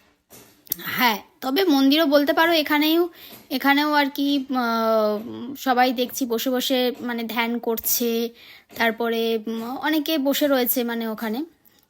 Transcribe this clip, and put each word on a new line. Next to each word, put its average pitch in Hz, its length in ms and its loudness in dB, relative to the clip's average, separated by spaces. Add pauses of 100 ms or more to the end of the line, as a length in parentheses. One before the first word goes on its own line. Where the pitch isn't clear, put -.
(840)
হ্যাঁ, 196 340 0 (220)
তবে 269 220 0
মন্দিরও 285 420 4
বলতে 285 280 4
পারো, 339 200 4
এখানেও, 311 560 2 (400)
এখানেও 277 440 2
আর 285 160 2
কি, 277 180 -4 (220)
আহ, 226 640 0 (440)
সবাই 254 340 2
দেখছি 247 320 -4
বসে 233 240 -4
বসে 254 420 0 (100)
মানে 233 220 -6
ধ্যান 233 360 -2
করছে, 233 720 -2 (460)
তারপরে, 226 720 -2
উম, 226 140 -6 (160)
অনেকে 311 400 -2
বসে 277 300 0
রয়েছে 254 360 0
মানে 233 240 -4
ওখানে। 220 320 -6 (500)